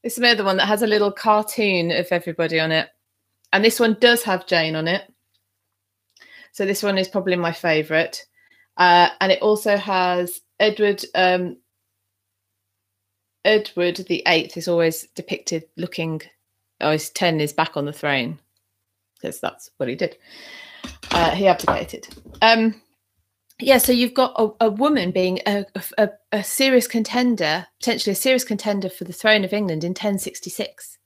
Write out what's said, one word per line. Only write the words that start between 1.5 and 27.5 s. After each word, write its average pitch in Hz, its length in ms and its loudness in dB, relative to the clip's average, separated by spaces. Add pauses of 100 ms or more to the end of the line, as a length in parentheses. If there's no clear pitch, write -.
of 175 200 -2
everybody 165 500 -2
on 160 120 0
it. 160 160 0 (640)
And 202 120 2
this 226 160 4
one 220 200 2
does 240 220 6
have 185 240 -4
Jane 160 300 0
on 160 120 -2
it. 190 220 -4 (1400)
So 202 120 -6
this 196 180 -4
one 196 160 0
is 185 100 -2
probably 190 280 -2
my 170 160 -2
favourite. 160 720 -2 (520)
Uh, 175 320 8 (120)
and 190 120 2
it 185 100 0
also 208 340 2
has 180 640 -2 (200)
Edward, 208 440 2 (100)
um, 180 420 2 (1900)
Edward 185 520 2
the 180 300 -4
Eighth 165 300 0
is 170 120 -8
always 165 460 0
depicted - 500 -8 (120)
looking, 160 460 -6 (580)
oh, 151 120 0
he's 151 180 -4
turning 165 300 0
his 147 120 -4
back - 240 -2
on 143 80 -4
the 143 80 -8
throne, 143 460 -4 (840)
'cause - 200 -10
that's - 380 -8
what 131 100 -4
he 123 60 -6
did. - 220 -6 (920)
Uh, 170 200 2
he 196 160 0
abdicated. - 600 0 (360)
Um, 226 380 4 (800)
yeah, 254 180 6
so 254 140 2
you've 247 220 0
got 254 220 0
a, 220 300 0
a 214 40 2
woman 214 420 0
being 185 340 -2
a, 202 180 -2 (320)
a, 208 140 2 (220)
a 208 100 -2
serious 254 460 2
contender, 214 800 -2 (120)